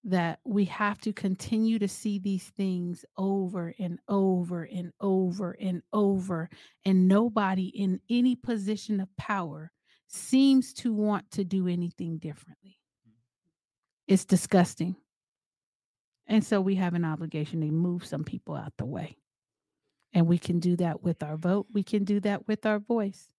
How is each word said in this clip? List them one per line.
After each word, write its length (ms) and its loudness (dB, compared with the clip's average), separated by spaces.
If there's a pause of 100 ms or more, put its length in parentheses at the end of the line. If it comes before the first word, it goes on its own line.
that 400 0
we 220 2
have 340 -2
to 140 -4
continue 640 0
to 100 0
see 300 -4
these 400 -4
things 480 -4 (120)
over 600 -2
and 300 -6
over 560 0
and 360 -8
over 520 0 (100)
and 220 -4 (100)
over, 560 0 (360)
and 220 6
nobody 600 2
in 420 -2
any 260 4
position 640 -4
of 160 -8
power 560 -6 (360)
seems 680 4
to 180 -2
want 380 0
to 140 -4
do 240 0
anything 500 -4
differently. 640 -14 (1300)
It's 180 4
disgusting. 720 2 (1300)
And 160 4
so 180 2
we 140 2
have 180 0
an 120 0
obligation 560 -4
to 60 0
move 380 -2
some 180 -6
people 320 -10
out 220 -10
the 80 -6
way. 320 -8 (960)
And 140 6
we 100 4
can 220 0
do 180 2
that 260 -2
with 200 -2
our 140 -6
vote. 340 0
We 120 -2
can 200 0
do 180 0
that 260 -2
with 180 -4
our 140 2
voice. 580 -4